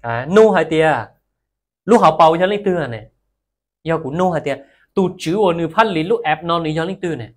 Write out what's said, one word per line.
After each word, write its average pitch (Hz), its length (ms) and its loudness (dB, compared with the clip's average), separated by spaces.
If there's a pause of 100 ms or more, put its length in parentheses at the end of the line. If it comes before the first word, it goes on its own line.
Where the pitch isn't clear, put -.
À, 120 300 -6
nu 214 200 6
hai 180 140 2
tia. 156 280 2 (920)
Lúc 208 160 4
học 160 180 4
bầu 165 180 6
cho 180 100 0
lấy 202 180 -4
tư 196 60 0
này. 127 360 -6 (760)
Do 160 140 -2
của 127 120 -8
nu 180 200 0
hai 160 100 -4
tia. 139 160 -6 (380)
Tụi 180 240 0
chữ 165 180 -4
của 202 160 2
nữ 170 220 -4
phát 226 100 4
lý 180 180 -2
lúc 190 220 -2
ép 156 200 -2
nó, 170 140 -2
nữ 165 180 -4
cho 165 80 -2
lấy 185 180 -8
tư 165 140 -6
này. 113 200 -12